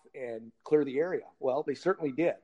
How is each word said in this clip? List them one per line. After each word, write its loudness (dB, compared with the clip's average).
and -8
clear 6
the -2
area. 0
Well, 0
they -2
certainly 0
did. 0